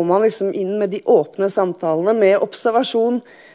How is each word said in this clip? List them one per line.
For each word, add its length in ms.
man 180
liksom 300
inn 240
med 120
de 160
åpne 440
samtalene, 680
med 260
observasjon, 800